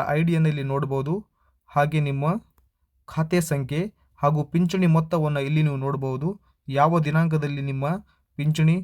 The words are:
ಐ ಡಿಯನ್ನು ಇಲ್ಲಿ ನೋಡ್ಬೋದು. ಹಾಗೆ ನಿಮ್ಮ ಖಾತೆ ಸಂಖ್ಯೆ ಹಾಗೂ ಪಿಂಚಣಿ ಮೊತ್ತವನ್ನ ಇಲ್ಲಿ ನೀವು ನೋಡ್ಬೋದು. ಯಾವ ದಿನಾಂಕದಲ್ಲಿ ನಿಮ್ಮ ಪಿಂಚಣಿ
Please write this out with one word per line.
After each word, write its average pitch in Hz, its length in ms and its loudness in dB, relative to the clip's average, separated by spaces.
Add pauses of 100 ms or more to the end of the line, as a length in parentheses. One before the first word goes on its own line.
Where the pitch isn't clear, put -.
ಐ 151 160 2
ಡಿಯನ್ನು 160 260 2
ಇಲ್ಲಿ 147 140 -2
ನೋಡ್ಬೋದು. 135 500 -2 (560)
ಹಾಗೆ 151 300 0
ನಿಮ್ಮ 139 260 -2 (840)
ಖಾತೆ 160 340 -2
ಸಂಖ್ಯೆ 143 400 -2 (380)
ಹಾಗೂ 151 240 2
ಪಿಂಚಣಿ 180 440 2
ಮೊತ್ತವನ್ನ 160 500 2
ಇಲ್ಲಿ 147 260 0
ನೀವು 147 120 0
ನೋಡ್ಬೋದು. 135 520 -4 (400)
ಯಾವ 147 320 4
ದಿನಾಂಕದಲ್ಲಿ 151 640 0
ನಿಮ್ಮ 139 240 -4 (520)
ಪಿಂಚಣಿ 156 460 2